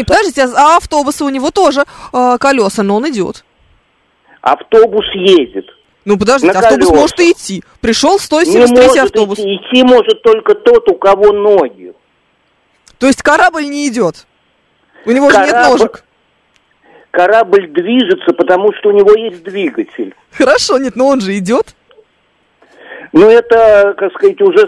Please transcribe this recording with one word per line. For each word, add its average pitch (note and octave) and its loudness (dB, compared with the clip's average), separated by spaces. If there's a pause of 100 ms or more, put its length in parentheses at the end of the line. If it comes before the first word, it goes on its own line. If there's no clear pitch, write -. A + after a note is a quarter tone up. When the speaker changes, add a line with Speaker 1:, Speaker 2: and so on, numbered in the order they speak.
Speaker 1:
катится. - - (100)
Speaker 2:
подождите, F4+ -2 (140)
а, D4 4
а - 2
автобусы D4 -4
у C#4+ -4
него C4+ -6
тоже, D4 0 (280)
э, B3 0
колёса, A#3+ -2
но G3+ -2
он C4+ -4
идёт. G#3 -8 (1000)
Speaker 1:
Автобус G#3+ 0
едет. F3+ 0 (380)
Speaker 2:
Ну, G3+ -2
подождите, G#3 0
Speaker 1:
На F#3+ -2
Speaker 2:
автобус A3 2
Speaker 1:
колёсах. F3 2
Speaker 2:
может D4+ -2
и E4+ 4
идти. - -8 (160)
Пришёл A#3 0
Speaker 1:
Не G4+ 0
Speaker 2:
сто D#4+ -2
семьдесят A#3+ 2
третий B3+ 6 (100)
Speaker 1:
может C4 2
Speaker 2:
автобус. G#3 -4
Speaker 1:
идти. G3+ -6
Идти B3+ -2
может A3 2
только A3 0
тот, A#3+ 2
у F3 -2
кого G3 2
ноги. D#3 -2 (1040)
Speaker 2:
То B3 -2
есть C4+ 0
корабль D#4+ 0
не C#4+ -6
идёт? G#3+ -6 (800)
У A3 -2
него C#4 2
же B3+ 4
нет F#3+ 0
Speaker 1:
Корабль A#3+ 2
Speaker 2:
ножек. - -4 (1040)
Speaker 1:
корабль G3 0
движется, F#3+ -2
потому F#3+ 0
что - -2
у - 0
него G3+ 4
есть G#3+ -6
двигатель. C3+ -10 (180)
Speaker 2:
Хорошо, - -2
нет, C4 -6
но B3+ -2
он C#4 -2
же G3 -6
идёт. G#3 -4 (1400)
Speaker 1:
Ну, F#3+ 4
это, A3+ 2
как G3 -6
сказать, G3 -2
уже G3 2